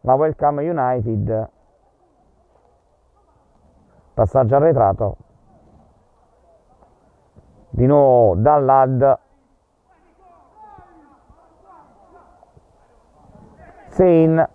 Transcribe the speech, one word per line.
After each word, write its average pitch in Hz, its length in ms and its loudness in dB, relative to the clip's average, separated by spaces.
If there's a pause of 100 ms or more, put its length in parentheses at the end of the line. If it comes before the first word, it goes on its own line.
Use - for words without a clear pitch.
La 127 140 -2
Welcome 147 540 -4
United. 113 800 -6 (2750)
Passaggio 120 400 -2
arretrato. 123 640 0 (2500)
Di 123 160 0
nuovo 127 500 4
Dall'Ad. 135 800 0 (4000)
Sein. 160 680 0